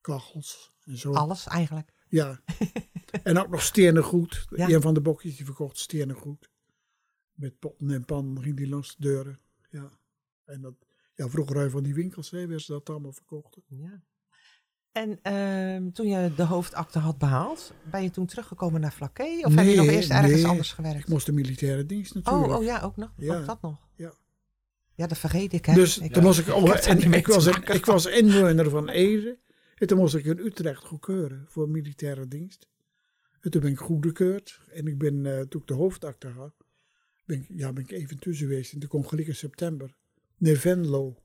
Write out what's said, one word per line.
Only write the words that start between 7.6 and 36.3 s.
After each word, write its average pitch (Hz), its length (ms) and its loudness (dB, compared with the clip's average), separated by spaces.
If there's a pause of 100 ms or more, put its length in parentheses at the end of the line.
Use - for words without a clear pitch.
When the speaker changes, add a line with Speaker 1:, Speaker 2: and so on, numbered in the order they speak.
Speaker 1:
en 131 140 -4
pannen 135 380 -6
ging 143 140 -6
die 139 120 -6
langs 139 280 -8
de - 60 -12
deuren. 139 360 -4 (320)
Ja. 143 200 -18 (540)
En 139 160 -18
dat, 127 140 -18 (400)
ja, 131 140 -8
vroeger 139 280 -4
had 143 80 0
je 135 60 -2
van 139 120 -4
die 139 120 -4
winkels, 175 360 -8
hè, 180 180 -10
waar 160 120 -8
ze 151 120 -14
dat 147 180 -12
allemaal 147 220 -12
verkochten. - 560 -20
Speaker 2:
Ja. 160 340 -18 (920)
En, 214 300 -6
ehm, 190 680 -4
toen 214 180 -6
je 180 280 0
de 170 80 0
hoofdakte 170 540 -4
had 156 200 -2
behaald, 151 560 -2 (160)
ben 190 120 -6
je 185 80 -4
toen 185 160 -6
teruggekomen 175 540 -4
naar 151 120 -2
Vlakke? 302 500 -8
Of 151 120 4
heb 151 100 8
je 196 60 8
Speaker 1:
Nee, 202 60 8
Speaker 2:
nog 160 100 8
eerst 151 240 4
ergens 139 220 6
Speaker 1:
nee. 165 140 6
Speaker 2:
anders 170 260 0
gewerkt? 156 260 -6
Speaker 1:
Ik 143 100 -12
moest 156 180 0
de 151 60 -2
militaire 135 540 -2
dienst 196 300 -8
Speaker 2:
Oh, 185 60 -6
Speaker 1:
natuurlijk. 247 360 2
Speaker 2:
oh 220 60 -2
ja, 233 160 -4
ook 185 160 -8
nog. 220 200 -12
Speaker 1:
Ja. 165 240 -4
Speaker 2:
Ook 143 60 -8
dat 220 160 -10
nog. 156 340 -12
Speaker 1:
Ja. 165 160 -16 (840)
Speaker 2:
Ja, 170 120 -6
dat 165 120 -4
vergeet 175 340 -2
ik, 170 120 -2
hè. 160 100 6
Speaker 1:
Dus 180 240 6
Speaker 2:
Ik, 160 140 -6
Speaker 1:
toen 170 100 6
moest 180 160 8
ik, 165 80 -2
Speaker 2:
ik - 80 0
Speaker 1:
oh, 196 100 4
Speaker 2:
heb 180 100 8
daar - 120 0
Speaker 1:
en 190 100 6
Speaker 2:
niet 170 120 6
mee 170 100 6
Speaker 1:
ik - 80 2
Speaker 2:
te 220 60 6
Speaker 1:
was 175 140 6
een, 180 60 6
Speaker 2:
maken. 185 220 -2
Speaker 1:
ik 185 100 0
was 185 220 4
inwoner 185 640 6
van 151 180 -2
Ede. 208 500 0 (360)
En 202 120 -2
toen 190 120 4
moest 160 160 4
ik 147 100 -2
in 160 140 0
Utrecht 175 460 -6
goedkeuren 147 640 -8
voor 156 200 -4
militaire 143 600 -8
dienst. 156 400 -14 (720)
En 175 100 -6
toen 160 100 2
ben 143 100 0
ik 135 80 -4
goedgekeurd. 170 840 -2 (100)
En 156 160 -10
ik 147 120 -6
ben, 143 280 -2
eh, 135 160 -4
toen 139 180 -10
ik - 60 -20
de 135 80 -4
hoofdakte 156 540 -4
had, 131 260 -18 (680)